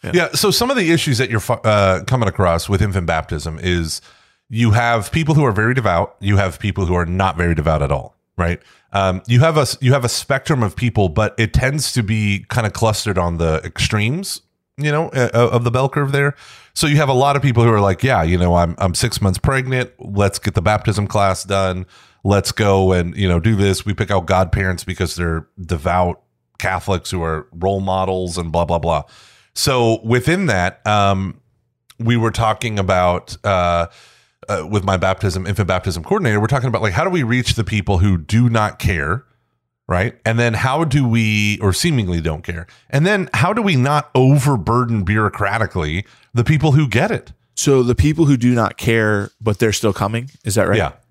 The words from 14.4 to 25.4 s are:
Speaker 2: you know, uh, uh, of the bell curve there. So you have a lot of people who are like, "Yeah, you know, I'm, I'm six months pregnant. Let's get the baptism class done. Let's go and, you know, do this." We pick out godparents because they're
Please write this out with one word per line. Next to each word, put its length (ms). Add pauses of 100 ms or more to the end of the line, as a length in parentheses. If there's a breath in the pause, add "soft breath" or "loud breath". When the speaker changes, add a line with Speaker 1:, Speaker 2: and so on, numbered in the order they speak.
Speaker 2:
you 160
know, 160
uh, 240
uh, 160
of 160
the 60
bell 180
curve 240
there. 240 (380 loud breath)
So 120
you 100
have 120
a 60
lot 200
of 80
people 220
who 80
are 80
like, 240
"Yeah, 180
you 140
know, 200
I'm, 220
I'm 160
six 260
months 180
pregnant. 600
Let's 400
get 160
the 80
baptism 440
class 380
done. 420 (360 soft breath)
Let's 300
go 400
and, 240
you 100
know, 140
do 160
this." 300
We 80
pick 160
out 160
godparents 580
because 320
they're 320 (120)